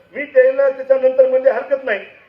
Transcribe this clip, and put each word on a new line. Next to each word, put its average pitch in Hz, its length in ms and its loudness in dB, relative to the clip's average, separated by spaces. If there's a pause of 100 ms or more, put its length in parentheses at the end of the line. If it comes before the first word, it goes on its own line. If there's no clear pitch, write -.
(160)
मी 269 80 -8
त्याला 269 460 2
त्याच्यानंतर 262 580 0
म्हणले, 262 220 0
"हरकत 269 340 -2
नाही, 220 160 -4 (280)